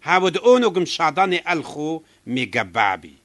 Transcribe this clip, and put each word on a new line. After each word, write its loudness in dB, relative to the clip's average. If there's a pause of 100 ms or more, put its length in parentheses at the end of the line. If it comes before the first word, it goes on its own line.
هاود 2
أونو 4
قمشاداني 0
ألخو -6 (260)
مي -4
قبابي. -2 (120)